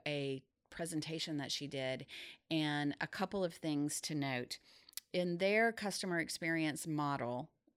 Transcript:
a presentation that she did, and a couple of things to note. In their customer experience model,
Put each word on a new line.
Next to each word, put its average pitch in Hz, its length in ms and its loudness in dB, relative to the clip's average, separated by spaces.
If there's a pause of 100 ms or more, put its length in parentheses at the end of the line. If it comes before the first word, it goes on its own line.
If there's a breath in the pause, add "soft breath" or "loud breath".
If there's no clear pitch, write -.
a 139 380 -2 (260)
presentation 160 680 -2
that 135 140 -2
she 143 160 -4
did, 131 380 -2 (460 loud breath)
and 147 480 2
a 156 80 0
couple 196 360 0
of 170 100 0
things 147 480 0
to 156 140 -2
note. 135 420 0 (560 soft breath)
In 180 240 2
their 214 340 6
customer 190 480 -2
experience 160 680 0
model, 143 640 0 (280)